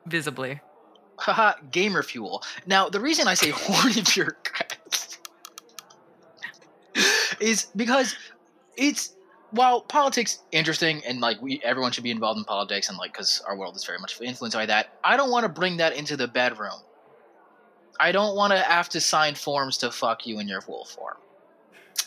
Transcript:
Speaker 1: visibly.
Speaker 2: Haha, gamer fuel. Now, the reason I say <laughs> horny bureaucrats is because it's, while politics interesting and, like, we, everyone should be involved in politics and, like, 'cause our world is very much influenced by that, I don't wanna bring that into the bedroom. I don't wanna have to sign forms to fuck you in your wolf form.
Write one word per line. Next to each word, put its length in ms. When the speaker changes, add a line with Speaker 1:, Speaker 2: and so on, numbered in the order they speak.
Speaker 1:
visibly. 540
Speaker 2:
Haha, 360
gamer 320
fuel. 400
Now, 220
the 120
reason 280
I 60
say 160
<laughs> 40
horny 480
bureaucrats 1040
is 260
because 380
it's, 380
while 300
politics 600
interesting 540
and, 140
like, 220
we, 220
everyone 280
should 120
be 60
involved 280
in 60
politics 440
and, 100
like, 160
'cause 320
our 100
world 200
is 80
very 140
much 220
influenced 360
by 100
that, 220
I 140
don't 140
wanna 180
bring 300
that 160
into 220
the 120
bedroom. 520
I 140
don't 240
wanna 240
have 300
to 100
sign 340
forms 440
to 140
fuck 340
you 140
in 80
your 180
wolf 240
form. 260